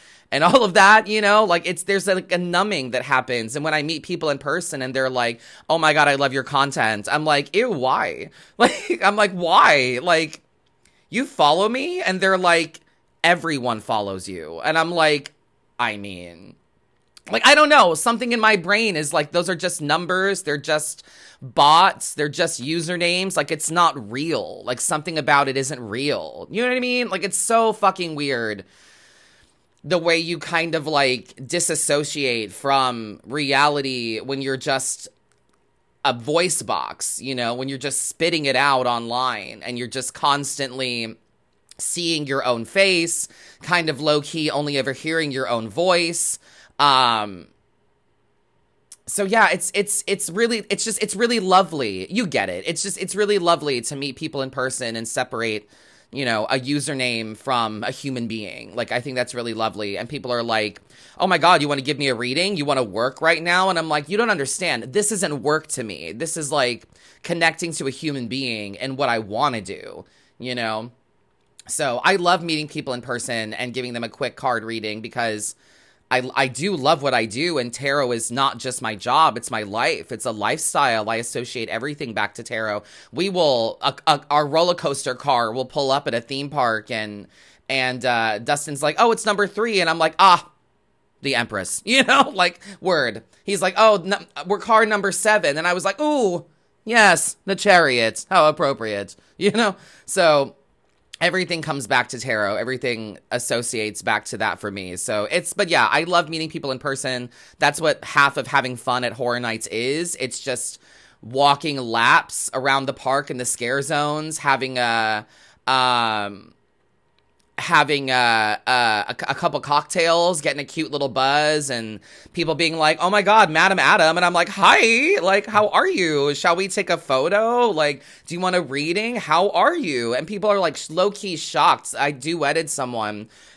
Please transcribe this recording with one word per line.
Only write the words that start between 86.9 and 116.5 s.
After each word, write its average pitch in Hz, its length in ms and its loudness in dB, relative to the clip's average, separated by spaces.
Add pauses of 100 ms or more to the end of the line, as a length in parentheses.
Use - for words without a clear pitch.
and, 107 360 -8 (420)
and, 127 360 -2
uh, 113 340 0
Dustin's 143 440 -4
like, 151 160 0
"Oh, 233 120 6
it's 220 160 -2
number 202 200 2
three." 208 340 -2
And 165 80 2
I'm 165 100 0
like, 160 200 2
"Ah, 180 300 6 (720)
the 135 120 -2
Empress," 107 480 -4
<laughs> - 40 -12
you 254 180 4
know, 277 300 4
like, 180 260 0 (200)
word. 127 440 0 (180)
He's 196 200 -2
like, 190 140 0
"Oh, 208 240 6
n-, 190 260 -4 (200)
we're 190 120 0
car 220 280 4
number 202 240 0
seven." 180 460 2
And 165 100 -2
I 180 60 4
was 180 120 -2
like, 196 160 -2
"Ooh, 202 440 0 (400)
yes, 214 520 4 (100)
the 190 100 -2
Chariot. 135 720 4
How 165 180 6
appropriate," 113 680 -2 (100)
<laughs> - 120 -20
you 196 120 2
know? 208 240 0 (300)
So, 151 500 4 (680)
everything 175 420 0
comes 139 240 -6
back 123 220 2
to 127 100 -10
tarot. 107 380 -2
Everything 113 600 -6 (120)
associates 113 720 -4
back 107 240 -2
to 110 120 -10
that 98 200 -2
for 104 120 -8
me. 92 260 -10
So 107 340 -4
it's, 175 220 -2
but 196 160 -2
yeah, 131 220 4
I 151 140 2
love 170 240 0
meeting 160 220 -8
people 147 200 -8
in 127 80 -6
person. 127 520 -6 (280)
That's 147 220 2
what 156 240 0
half 139 320 4
of 131 100 -4
having 131 300 0
fun 123 280 -2
at 113 80 -4
horror 120 280 -4
nights 113 280 -6
is. 139 520 -4
It's 123 200 -6
just - 400 -6 (420)
walking 143 560 0
laps 120 720 2
around 135 340 0
the 135 60 -2
park 135 380 -2
in 131 80 -8
the 123 60 -6
scare 123 360 -2
zones, 151 580 -4
having 131 380 0
a, 113 500 0 (400)
um, 113 840 0 (1080)